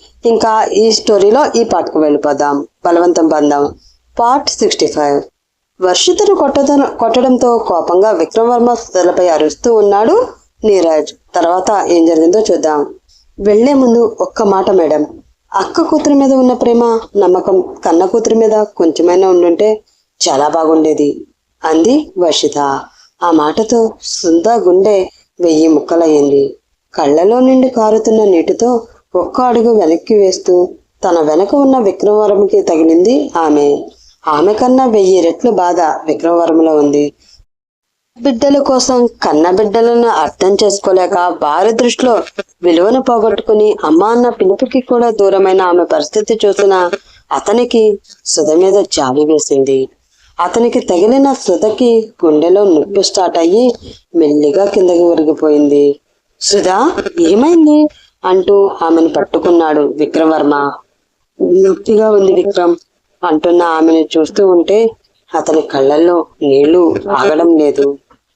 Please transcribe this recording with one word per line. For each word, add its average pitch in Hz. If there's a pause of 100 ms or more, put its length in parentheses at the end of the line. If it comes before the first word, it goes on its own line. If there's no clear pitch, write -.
(260)
ఇంకా 226
ఈ 220
స్టోరీలో 220
ఈ 233
పాటకు 175
వెళ్ళిపోదాం. 147 (200)
బలవంతం 170
బంధం 147 (460)
పార్ట్ 254
సిక్స్టీ 202
ఫైవ్. 143 (600)
వర్షితను 359
కొట్టదన-, 285
కొట్టడంతో 240
కోపంగా 180
విక్రమ్ 202
వర్మ 240
సుధలపై 180
అరుస్తూ 156
ఉన్నాడు 220 (380)
నీరజ్. 170 (220)
తర్వాత 180
ఏం 165
జరిగిందో 165
చూద్దాం. 156 (460)
వెళ్లే 214
ముందు 233
ఒక్క -
మాట 196
మేడం, 156 (480)
అక్క -
కూతురి 302
మీద 277
ఉన్న 254
ప్రేమ, 233 (160)
నమ్మకం 180 (100)
కన్న 170
కూతురి 214
మీద 220
కొంచెమైనా 175
ఉండుంటే 180 (440)
చాలా 147
బాగుండేది 156 (380)
అంది 220
వర్షిత. 160 (640)
ఆ 175
మాటతో 220 (100)
సుందా 170
గుండె 190 (320)
వెయ్యి 165
ముక్కలయ్యింది. 147 (400)
కళ్ళలో 170
నుండి 262
కారుతున్న 220
నీటితో 208 (280)
ఒక్క 180
అడుగు 233
వెనక్కి 165
వేస్తూ 185 (360)
తన 170
వెనక 156
ఉన్న 269
విక్రమవరంకి 202
తగిలింది 180
ఆమె. 147 (400)
ఆమె 160
కన్నా 254
వెయ్యి 190
రెట్లు 165
బాధ 180
విక్రమవరంలో 165
ఉంది. 147 (1080)
బిడ్డల 277
కోసం 254
కన్న 170
బిడ్డలను 233
అర్థం 180
చేసుకోలేక 190
వారి 175
దృష్టిలో 233 (400)
విలువను 180
పోగొట్టుకుని 214
అమ్మ 160
అన్న 240
పిలుపుకి 226
కూడా 240
దూరమైన 196
ఆమె 175
పరిస్థితి 214
చూసిన 190 (420)
అతనికి 220 (260)
సుధ 156
మీద 190
జాలి 143
వేసింది. 135 (520)
అతనికి 233
తగిలిన 240
సుధకి 220 (120)
గుండెలో 170
నొప్పి 190
స్టార్ట్ 180
అయ్యి 214 (400)
మెల్లిగా 147
కిందకి 180
ఒరిగిపోయింది. 147 (400)
"సుధా, 202 (280)
ఏమైంది?" 302 (360)
అంటూ 190 (120)
ఆమెను 165
పట్టుకున్నాడు 165
విక్రమ్ 147
వర్మ. 143 (720)
"నొప్పిగా 214
ఉంది 190
విక్రమ్" 180 (480)
అంటున్న 175
ఆమెను 165
చూస్తూ 190
ఉంటే 190 (440)
అతని 156
కళ్ళల్లో 151 (160)
నీళ్లు 151 (160)
ఆగడం 156
లేదు. 139 (380)